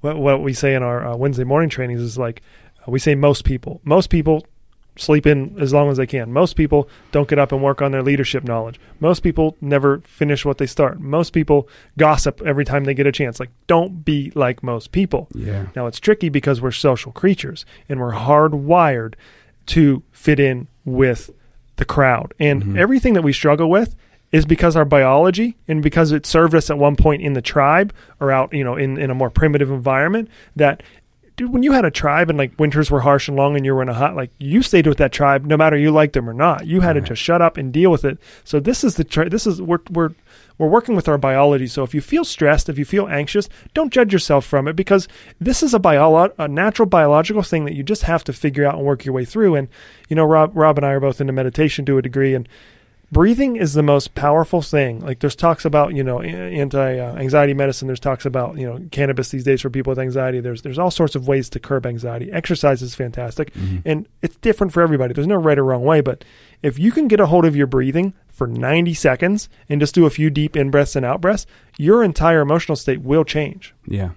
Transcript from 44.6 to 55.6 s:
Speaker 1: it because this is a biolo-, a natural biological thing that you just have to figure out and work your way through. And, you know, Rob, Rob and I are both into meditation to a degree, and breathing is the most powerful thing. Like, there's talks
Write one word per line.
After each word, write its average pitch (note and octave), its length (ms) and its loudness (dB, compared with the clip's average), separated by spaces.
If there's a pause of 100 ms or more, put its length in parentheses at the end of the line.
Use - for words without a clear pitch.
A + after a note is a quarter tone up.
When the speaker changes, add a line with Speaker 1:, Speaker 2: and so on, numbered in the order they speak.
Speaker 1:
it D#3+ 80 -6
because F#3+ 320 0 (320)
this B3 240 -2
is C4 120 0
a G#3+ 40 4
biolo-, D#3+ 600 4
a D#3 80 -4
natural F#3+ 400 0
biological E3 560 2
thing D#3+ 220 -4
that C#3+ 80 -8
you C#3 100 -8
just G3 200 -4
have E3 220 -2
to C#3 80 -8
figure C#3+ 320 -2
out C#3+ 100 0
and C#3 100 -8
work C#3 200 -2
your C3+ 100 -6
way B2+ 100 -4
through. G3 300 2
And, C3+ 120 -2 (420)
you D#3 60 -2
know, D#3+ 100 4
Rob, D#3 300 4
Rob D#3 220 4
and C#3+ 80 -2
I C#3 60 0
are C#3 80 0
both C3+ 220 -2
into C3+ 120 -4
meditation C3 520 -2
to C3+ 120 2
a C3 60 2
degree, C3+ 320 -2
and A#2+ 120 -6 (640)
breathing A#3 440 2
is E3+ 180 -2
the D3+ 100 2
most C#3+ 320 0
powerful D#3 460 0
thing. C3 380 -2
Like, C3+ 200 -10
there's C#3+ 160 -2
talks E3+ 300 0